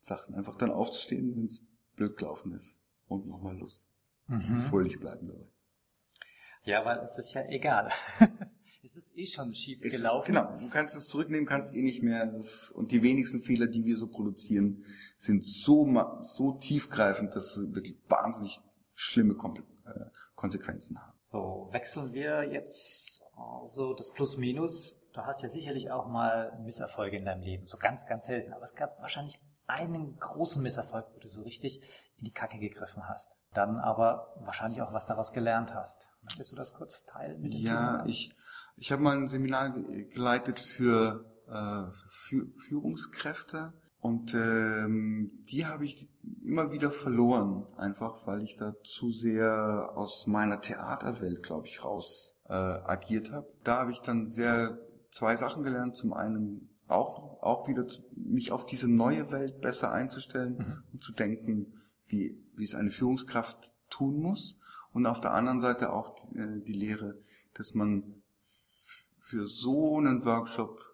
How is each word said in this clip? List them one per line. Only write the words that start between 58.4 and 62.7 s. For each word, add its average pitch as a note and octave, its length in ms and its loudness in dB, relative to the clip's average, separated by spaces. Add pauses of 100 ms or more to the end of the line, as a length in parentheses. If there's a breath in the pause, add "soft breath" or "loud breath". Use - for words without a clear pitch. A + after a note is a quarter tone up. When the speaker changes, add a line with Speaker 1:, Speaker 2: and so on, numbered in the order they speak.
Speaker 1:
auf B2 140 -2
diese B2+ 220 0
neue C#3 420 6
Welt C#3 300 -2
besser B2 320 0
einzustellen B2+ 680 -2
Speaker 2:
Mhm. - 240 -4 (100)
Speaker 1:
und - 100 -12
zu - 100 -12
denken, G#2+ 600 0 (320 loud breath)
wie, - 320 0 (180)
wie G#2+ 80 -2
es - 100 -6